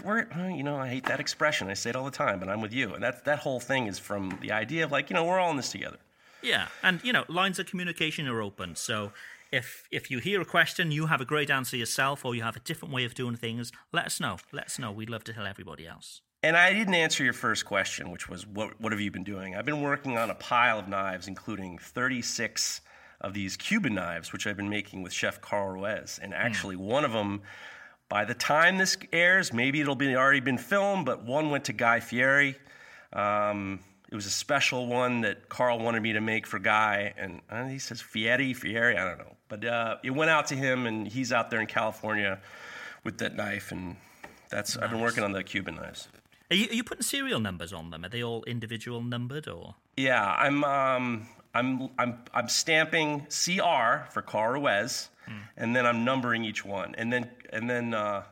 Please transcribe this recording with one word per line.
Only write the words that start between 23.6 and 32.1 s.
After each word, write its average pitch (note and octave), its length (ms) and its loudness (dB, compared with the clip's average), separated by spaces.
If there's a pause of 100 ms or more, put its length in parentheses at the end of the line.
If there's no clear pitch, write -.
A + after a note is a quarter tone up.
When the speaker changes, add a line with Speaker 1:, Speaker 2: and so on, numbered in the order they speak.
Speaker 1:
knives, F2 380 -4
which - 160 -6
I've G#2 80 -2
been G2+ 140 -2
making G2+ 320 -4
with F2+ 100 -8
Chef - 280 -2
Carl G2 340 -2
Ruiz. F#2+ 480 -6
And G2 120 -8
Speaker 2:
Hmm. D#2+ 60 -2
Speaker 1:
actually, G#2 360 -2
one A2 280 0
of A#2+ 100 0
'em, G2+ 280 0 (680)
by G#2 160 2
the A#2 100 -4
time E3+ 440 6
this F#3 180 2 (160)
airs, F3 400 4
maybe C3+ 300 2
it'll C#3+ 120 2
be C3 220 2
already C3+ 240 6
been B2+ 180 2
filmed, G3 460 2
but B2+ 200 -2
one D3 260 0
went C#3 160 0
to A#2+ 80 -4
Guy A#2 260 4
Fieri. C3+ 560 4 (560)